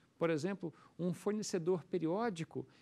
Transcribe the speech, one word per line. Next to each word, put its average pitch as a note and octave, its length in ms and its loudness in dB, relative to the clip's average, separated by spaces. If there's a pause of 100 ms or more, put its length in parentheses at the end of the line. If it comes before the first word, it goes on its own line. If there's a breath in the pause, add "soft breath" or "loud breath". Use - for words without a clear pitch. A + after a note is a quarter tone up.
(180 soft breath)
por E3+ 100 4
exemplo, E3 460 0 (240 loud breath)
um F3 160 0
fornecedor F#3 720 0
periódico E3 800 -2 (160 loud breath)